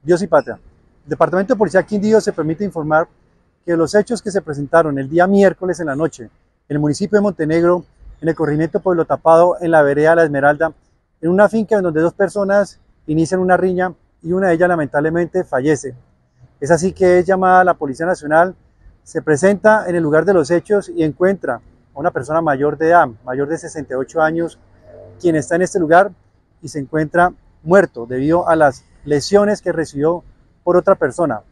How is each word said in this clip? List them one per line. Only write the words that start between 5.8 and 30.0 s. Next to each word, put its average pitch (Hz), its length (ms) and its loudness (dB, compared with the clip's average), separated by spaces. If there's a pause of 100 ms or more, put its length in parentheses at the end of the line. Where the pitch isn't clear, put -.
la 135 100 -4
noche 147 280 -6 (440)
en 143 80 -8
el 147 40 -2
municipio 170 400 -2
de - 20 2
Montenegro, 170 640 0 (340)
en 156 80 -4
el 165 60 0
corregimiento 156 460 -2
Pueblo 170 260 0
Tapado, 170 560 2
en 170 80 -4
la 160 140 4
vereda 151 320 2
La 165 80 4
Esmeralda, 147 500 0 (480)
en 160 80 -4
una 196 180 4
finca 220 300 -2
en 190 60 0
donde 156 180 -2
dos 170 140 0
personas 196 640 -2 (260)
inician 160 340 -2
una 185 160 2
riña 180 380 -2 (300)
y 165 80 -6
una 190 160 0
de 170 80 2
ellas 180 140 2
lamentablemente 160 720 -2
fallece. 135 500 -2 (680)
Es 143 120 -4
así 175 200 0
que 180 280 2
es 170 80 -2
llamada 185 360 4
la 175 120 2
Policía 156 320 -6
Nacional, 170 480 0 (480)
se - 180 -8
presenta 190 680 2
en 175 80 -4
el 170 60 0
lugar 156 240 2
de 196 80 2
los 160 160 2
hechos 185 400 0
y 170 140 -4
encuentra 156 580 -2 (320)
a 139 60 -16
una 165 100 -2
persona 151 320 -4
mayor 147 380 -2
de 160 80 0
edad, 170 200 4 (160)
mayor 131 240 -6
de 160 120 -6
sesenta 147 340 -12
y 127 40 -6
ocho 156 260 -4
años, 165 340 -4 (640)
quien 165 140 0
está 156 200 -4
en 175 60 0
este 185 180 -2
lugar 175 320 4 (520)
y 151 40 -14
se 151 120 -10
encuentra 156 520 -2 (300)
muerto 160 460 0
debido 156 420 -2
a 165 60 4
las 147 300 0 (200)
lesiones 196 560 0
que 180 100 -4
recibió 156 520 -4 (400)